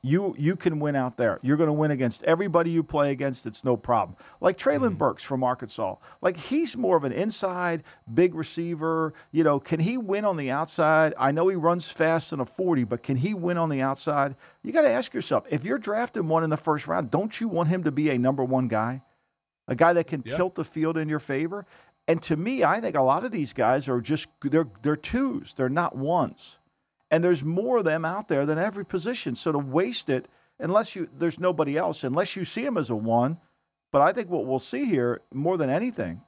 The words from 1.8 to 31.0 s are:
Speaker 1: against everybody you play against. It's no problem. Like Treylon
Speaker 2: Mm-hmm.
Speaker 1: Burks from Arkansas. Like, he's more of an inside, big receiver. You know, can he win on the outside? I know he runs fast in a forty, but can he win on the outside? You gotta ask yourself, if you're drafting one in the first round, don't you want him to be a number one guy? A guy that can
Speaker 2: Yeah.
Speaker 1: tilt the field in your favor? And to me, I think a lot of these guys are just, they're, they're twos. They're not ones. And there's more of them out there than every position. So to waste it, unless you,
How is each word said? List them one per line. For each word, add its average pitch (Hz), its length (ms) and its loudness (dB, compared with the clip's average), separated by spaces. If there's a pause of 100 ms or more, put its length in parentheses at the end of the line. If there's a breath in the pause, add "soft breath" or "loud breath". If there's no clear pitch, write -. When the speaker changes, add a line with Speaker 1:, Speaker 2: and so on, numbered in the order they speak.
Speaker 1:
against 127 320 -2
everybody 170 480 2
you 165 140 0
play 143 260 0
against. 135 340 -4
It's - 200 -10
no 123 120 2
problem. 107 400 0 (240 loud breath)
Like 190 160 2
Treylon 269 340 0
Speaker 2:
Mm-hmm. 185 80 -4
Speaker 1:
Burks - 260 0
from 131 180 -4
Arkansas. 117 540 -4 (260 loud breath)
Like, 180 140 0
he's 269 400 -4
more 185 200 0
of 151 60 0
an 131 80 -2
inside, 180 720 -4 (300 loud breath)
big 165 240 4
receiver. 160 760 -4 (180 loud breath)
You 160 100 2
know, 147 160 4
can 160 220 -2
he 226 180 0
win 208 260 -2
on 196 120 2
the 139 120 -4
outside? 156 720 4
I 135 140 4
know 170 160 4
he 190 80 2
runs 170 340 2
fast 160 420 0
in 151 60 -4
a 127 60 0
forty, 165 400 0
but 113 180 -4
can 135 140 0
he 180 180 0
win 175 240 -2
on 165 100 0
the 139 140 -2
outside? 139 540 0 (260 soft breath)
You - 80 -8
gotta 302 200 4
ask 240 220 -2
yourself, 147 380 0
if 131 140 -2
you're 240 140 0
drafting 214 500 -2
one 160 160 4
in 160 60 0
the 151 60 2
first 151 300 0
round, - 240 -2
don't 214 300 0
you 233 80 -2
want 170 220 2
him 185 120 0
to 156 80 2
be 151 200 0
a 127 80 2
number 131 260 2
one 127 240 2
guy? 113 340 -2 (640)
A 127 80 -2
guy 165 200 6
that 170 120 2
can 139 180 -6
Speaker 2:
Yeah. 120 120 -6
Speaker 1:
tilt 180 180 0
the 165 100 -4
field 160 320 -2
in 156 120 -2
your 151 100 -2
favor? 165 480 -4 (400 soft breath)
And 165 160 2
to 160 140 -2
me, 226 260 -2
I 180 180 2
think 180 140 -4
a 143 80 2
lot 143 220 2
of 247 80 -6
these 156 200 -4
guys 127 360 2
are 123 120 0
just, 147 280 -4 (160)
they're, 143 240 2 (140)
they're 147 120 0
twos. 254 640 -4
They're 131 120 0
not 165 280 -2
ones. 147 640 -4 (500)
And 165 140 4
there's 175 220 2
more 214 340 0
of 202 60 0
them 160 200 0
out 190 220 -4
there 143 180 2
than 151 140 0
every 196 260 -4
position. 180 520 -4
So 165 160 -2
to 147 80 2
waste 165 500 -2
it, 127 160 0 (320 soft breath)
unless 202 380 0
you, 175 200 -6